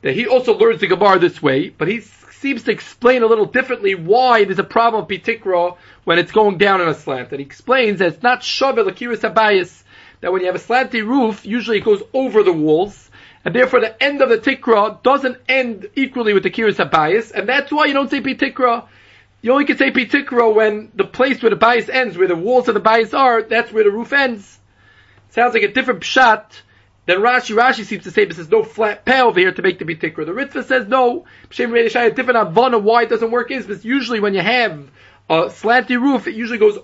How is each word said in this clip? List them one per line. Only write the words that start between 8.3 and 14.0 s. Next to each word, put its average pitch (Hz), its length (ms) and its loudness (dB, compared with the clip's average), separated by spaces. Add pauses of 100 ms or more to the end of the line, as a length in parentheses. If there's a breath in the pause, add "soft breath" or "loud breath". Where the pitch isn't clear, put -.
Shaveh 226 480 -2
Lakiris 240 300 -8
Habayis, 202 640 0 (380 loud breath)
that 175 120 -4
when 190 80 -2
you 180 60 -4
have 180 100 -4
a - 20 -8
slanty 240 480 -2
roof, 226 380 -2
usually 214 340 -4
it 160 60 -6
goes 208 180 0 (120)
over 233 280 2
the 180 100 2
walls, 156 580 -2 (340 loud breath)
and 160 100 -6
therefore 247 260 2
the 220 220 -4